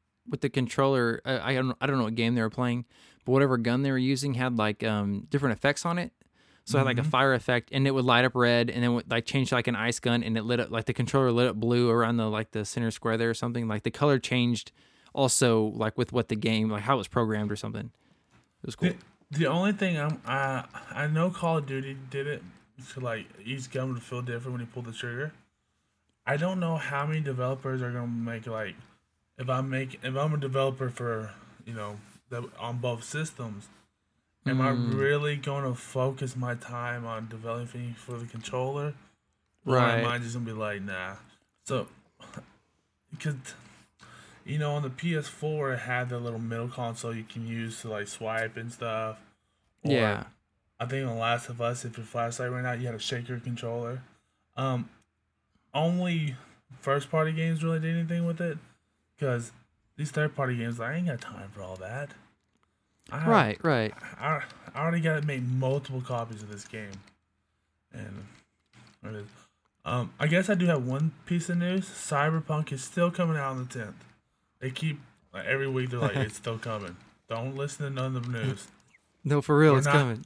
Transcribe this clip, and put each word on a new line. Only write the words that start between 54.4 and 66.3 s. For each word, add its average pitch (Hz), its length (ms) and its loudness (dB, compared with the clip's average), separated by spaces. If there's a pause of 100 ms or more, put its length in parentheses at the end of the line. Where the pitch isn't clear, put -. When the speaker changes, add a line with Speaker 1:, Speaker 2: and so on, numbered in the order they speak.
Speaker 2:
Um, 127 340 -2 (840)
only 165 600 0 (460)
first-party 156 520 0
games 160 300 0
really 165 160 2
did 160 160 0
anything 170 300 0
with 170 160 -2
it, 165 160 -4 (640)
'cause 120 320 -2 (460)
these 147 140 -4
third-party 147 460 0
games, 117 220 -4
I 120 160 -4
ain't 175 120 -2
got 131 140 -2
time 98 300 -14
for 101 100 -14
all 92 140 -10
that. 120 380 -8 (1000)
I 143 80 -4
have 160 80 2
Speaker 1:
Right, 147 360 6
right. 123 300 4 (260)
Speaker 2:
I, 143 240 -2 (300)
I 135 80 -8
already 170 200 0
gotta 156 240 2
make 139 180 -2
multiple 131 580 0
copies 117 420 -6